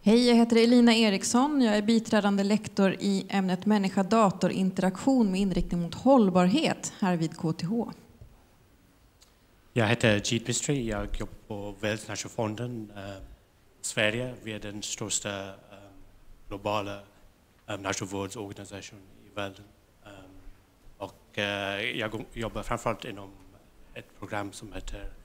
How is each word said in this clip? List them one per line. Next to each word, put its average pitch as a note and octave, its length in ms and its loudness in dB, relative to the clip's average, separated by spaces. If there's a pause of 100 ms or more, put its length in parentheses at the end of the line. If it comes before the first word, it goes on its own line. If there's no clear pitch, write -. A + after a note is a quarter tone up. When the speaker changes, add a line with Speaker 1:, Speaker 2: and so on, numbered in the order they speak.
Speaker 1:
Hej, A#3+ 260 6
jag A#3+ 80 6
heter A#3 200 6
Elina A#3 380 8
Eriksson. A#3 680 2
Jag G#3+ 160 4
är G#3+ 40 2
biträdande G#3 640 2
lektor G3+ 560 2
i G3 300 -2
ämnet F#3 360 -2
människa-dator-interaktion F#3+ 1700 2
med F#3 100 0
inriktning F3+ 400 0
mot E3 120 -6
hållbarhet G#3 1040 4
här F3+ 180 0
vid D#3+ 200 -4
K E3 160 -2
T E3+ 120 -8
H. A3 260 -4 (1800)
Speaker 2:
Jag A2+ 140 2
heter G#2+ 340 4 (120)
Jeet A#2 140 -4
Mistry. B2 420 -2
Jag G#2 180 -6 (120)
jobbar G#2+ 140 -10 (140)
på G2+ 320 -10
Välfärdsfonden, G#2+ 1160 -6
eh, G2 260 -14 (600)
Sverige. A#2+ 640 -2
Vi A2 100 -10
är G#2+ 60 -10
den G#2 220 -12
största, G2 680 -6
eh, G2 60 -18 (920)
globala, G2+ 520 -6 (680)
eh, G#2 120 -8
naturvårdsorganisationen G2 1200 -8 (280)
i - 40 -18
världen. G2 280 -10 (420)
Ehm, G2+ 60 -20 (880)
och, - 420 -12
eh, G2+ 420 -4 (180)
jag A2 120 -4
go-, A2+ 220 -10
jobbar G#2+ 300 -8
framförallt A#2 420 -4
inom G2+ 240 -14 (640)
ett - 260 -20
program G2+ 320 -8
som G2+ 220 -16
heter G2 360 -12 (160)